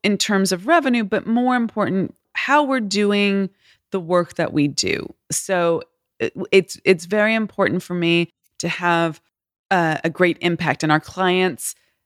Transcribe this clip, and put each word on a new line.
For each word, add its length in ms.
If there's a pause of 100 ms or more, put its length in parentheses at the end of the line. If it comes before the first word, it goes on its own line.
in 140
terms 340
of 160
revenue, 360
but 240
more 280
important, 600 (180)
how 300
we're 160
doing 680 (420)
the 80
work 360
that 180
we 140
do. 460 (180)
So 520 (360)
it, 140 (180)
it's, 340
it's 200
very 280
important 500
for 100
me 360 (300)
to 80
have 540 (500)
a, 320
a 60
great 320
impact, 420
and 80
our 80
clients 760 (300)